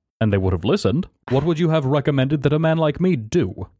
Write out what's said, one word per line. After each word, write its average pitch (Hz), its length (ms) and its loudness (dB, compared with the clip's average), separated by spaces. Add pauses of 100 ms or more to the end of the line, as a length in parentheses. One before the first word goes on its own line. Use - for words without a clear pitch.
(220)
and 110 100 2
they 101 60 4
would 95 160 0
have 85 100 -2
listened. 143 440 0 (220)
What 135 140 0
would 165 160 0
you 170 120 2
have 160 140 0
recommended 139 580 0
that 143 100 0
a 151 60 2
man 160 180 2
like 156 240 0
me 180 160 2
do? 110 500 -4 (120)